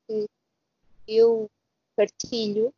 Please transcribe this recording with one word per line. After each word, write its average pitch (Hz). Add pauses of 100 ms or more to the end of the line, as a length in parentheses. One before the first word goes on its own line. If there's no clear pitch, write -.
que 214 (800)
eu 226 (460)
partilho, 220